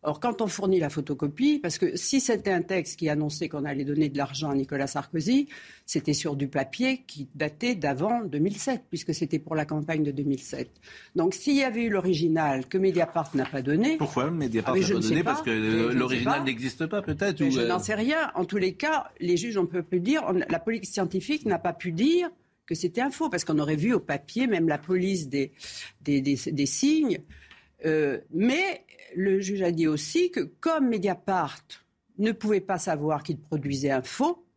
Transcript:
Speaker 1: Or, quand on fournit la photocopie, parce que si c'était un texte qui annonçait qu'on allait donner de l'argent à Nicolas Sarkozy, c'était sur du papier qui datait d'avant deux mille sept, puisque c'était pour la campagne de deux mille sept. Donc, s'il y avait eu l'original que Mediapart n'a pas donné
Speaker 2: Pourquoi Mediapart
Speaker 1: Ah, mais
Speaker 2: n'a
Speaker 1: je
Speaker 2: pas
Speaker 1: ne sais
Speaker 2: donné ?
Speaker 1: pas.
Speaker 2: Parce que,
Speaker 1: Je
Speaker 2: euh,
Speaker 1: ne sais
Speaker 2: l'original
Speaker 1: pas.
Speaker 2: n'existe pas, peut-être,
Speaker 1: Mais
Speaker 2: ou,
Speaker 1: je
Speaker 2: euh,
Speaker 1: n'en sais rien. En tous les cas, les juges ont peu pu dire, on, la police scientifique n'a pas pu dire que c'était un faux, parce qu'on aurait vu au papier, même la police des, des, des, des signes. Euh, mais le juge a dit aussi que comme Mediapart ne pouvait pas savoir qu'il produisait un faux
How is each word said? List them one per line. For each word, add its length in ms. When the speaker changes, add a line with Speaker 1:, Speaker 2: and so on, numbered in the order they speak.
Speaker 1:
Or, 160
quand 220
on 60
fournit 320
la 100
photocopie, 680
parce 180
que 200
si 240
c'était 300
un 100
texte 380
qui 100
annonçait 400
qu'on 160
allait 180
donner 260
de 80
l'argent 320
à 60
Nicolas 320
Sarkozy, 600
c'était 280
sur 220
du 120
papier 600
qui 280
datait 400
d'avant 480
deux 140
mille 200
sept, 320
puisque 240
c'était 260
pour 160
la 100
campagne 380
de 80
deux 120
mille 180
sept. 280
Donc, 180
s'il 220
y 80
avait 200
eu 60
l'original 760
que 100
Mediapart 580
n'a 100
pas 160
donné 360
Speaker 2:
Pourquoi 320
Mediapart 440
Speaker 1:
Ah, 20
mais 60
Speaker 2:
n'a 60
Speaker 1:
je 60
Speaker 2:
pas 60
Speaker 1:
ne 40
sais 60
Speaker 2:
donné ? 140
Speaker 1:
pas. 100
Speaker 2:
Parce 100
que, 80
Speaker 1:
Je 100
Speaker 2:
euh, 260
Speaker 1:
ne 40
sais 60
Speaker 2:
l'original 420
Speaker 1:
pas. 60
Speaker 2:
n'existe 400
pas, 160
peut-être, 400
Speaker 1:
Mais 60
Speaker 2:
ou, 40
Speaker 1:
je 100
Speaker 2:
euh, 60
Speaker 1:
n'en 120
sais 160
rien. 400
En 100
tous 120
les 160
cas, 360
les 160
juges 220
ont 100
peu 160
pu 160
dire, 280
on, 60
la 260
police 320
scientifique 540
n'a 140
pas 140
pu 180
dire 380
que 100
c'était 260
un 100
faux, 180
parce 160
qu'on 140
aurait 180
vu 160
au 80
papier, 440
même 220
la 100
police 520
des, 240
des, 200
des, 140
des 300
signes. 540
Euh, 340
mais 500
le 240
juge 220
a 100
dit 160
aussi 440
que 100
comme 480
Mediapart 720
ne 160
pouvait 260
pas 180
savoir 460
qu'il 160
produisait 520
un 100
faux 440